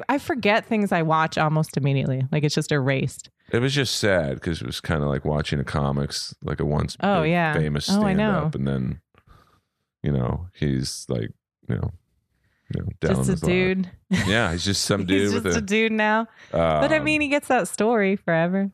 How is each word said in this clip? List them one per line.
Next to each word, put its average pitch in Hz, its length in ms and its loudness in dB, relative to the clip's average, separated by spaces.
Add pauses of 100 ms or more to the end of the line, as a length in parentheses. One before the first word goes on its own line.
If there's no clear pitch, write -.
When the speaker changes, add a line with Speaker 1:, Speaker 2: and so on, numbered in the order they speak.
Speaker 1:
I 277 80 2
forget 214 480 0
things 208 260 0
I 170 120 2
watch 160 340 2
almost 156 400 2
immediately. 135 540 0
Like, 151 120 2
it's 147 120 0
just 156 160 -2
erased. 135 580 0 (220)
Speaker 2:
It 117 80 2
was 135 160 2
just 139 220 0
sad 85 440 2
'cause 82 200 -4
it 60 40 -8
was - 140 -8
kinda 73 280 0
like 69 180 -2
watching 73 340 0
a 67 60 -2
comics, 71 760 -2
like, - 200 -4
a - 40 0
once - 360 0
Speaker 1:
Oh, 190 220 2
Speaker 2:
big 156 80 2
Speaker 1:
yeah. 170 220 0
Speaker 2:
famous 151 360 -2
Speaker 1:
Oh, 202 160 2
I 190 80 2
know. 214 180 2
Speaker 2:
stand-up, 156 240 0
and 67 100 -2
then, 67 360 -2 (1000)
you 73 100 0
know, 69 400 -2
he's, 69 560 -2
like, 58 220 -4 (360)
you 58 80 -2
know, - 160 -4 (840)
you 87 80 -6
know, 87 60 -8 (140)
down - 160 2
Speaker 1:
Just 131 100 0
a 190 60 2
Speaker 2:
his 165 100 -2
luck. 165 60 0
Speaker 1:
dude. 185 420 0 (340)
Speaker 2:
Yeah, 101 280 2
he's 87 100 -4
just 98 220 0
some 101 160 2
Speaker 1:
<laughs> 92 40 -2
He's - 20 -2
Speaker 2:
dude 98 240 2
Speaker 1:
just - 120 0
Speaker 2:
with 87 120 0
Speaker 1:
a - 20 0
Speaker 2:
a 233 40 0
Speaker 1:
dude 220 300 0
now. 220 360 0 (240)
But, 82 420 2
I 311 40 2
Speaker 2:
um, 302 60 -2
Speaker 1:
mean, 302 160 0
he 294 80 0
gets 285 220 -2
that 247 180 2
story 208 480 2
forever. 185 580 0